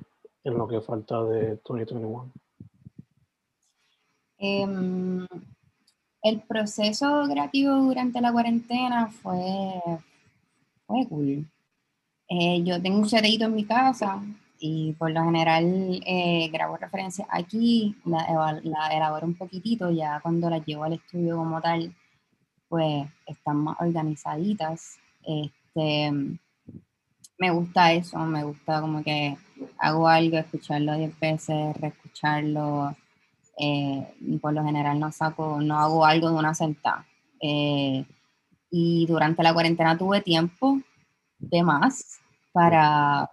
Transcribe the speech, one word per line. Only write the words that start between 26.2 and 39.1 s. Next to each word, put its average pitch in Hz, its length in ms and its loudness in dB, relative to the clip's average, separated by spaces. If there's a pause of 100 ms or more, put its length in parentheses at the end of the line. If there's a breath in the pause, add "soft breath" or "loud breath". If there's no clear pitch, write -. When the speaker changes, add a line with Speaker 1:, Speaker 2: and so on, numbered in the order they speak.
Speaker 2:
me 175 120 0
gusta 175 420 4
eso, 170 280 -2
me 156 240 -2
gusta 147 360 -4
como 151 220 -4
que 147 340 -2 (420)
hago 160 300 2
algo, 165 300 4
escucharlo 151 560 -2
diez 156 240 -4
veces, 156 580 -2
reescucharlo, 151 1200 -4 (640)
eh, 143 600 -2
y 156 180 -4
por 151 140 -2
lo 151 120 -2
general 147 340 0
no 156 140 -2
saco, 156 480 -4
no 151 180 0
hago 156 280 4
algo 165 240 6
de 165 60 2
una 156 180 0
sentada. 151 520 -2 (340)
Eh, 143 640 0 (640)
y 170 360 2
durante 160 360 2